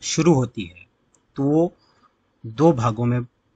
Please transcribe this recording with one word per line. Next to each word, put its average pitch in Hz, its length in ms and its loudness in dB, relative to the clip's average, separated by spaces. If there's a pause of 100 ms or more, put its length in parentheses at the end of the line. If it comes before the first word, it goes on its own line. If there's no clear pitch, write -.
शुरू 165 300 2
होती 123 320 -2
है - 200 -20 (500)
तो 139 80 -4
वो 160 300 0 (720)
दो 120 300 2
भागों 120 320 -2
में 123 180 0 (320)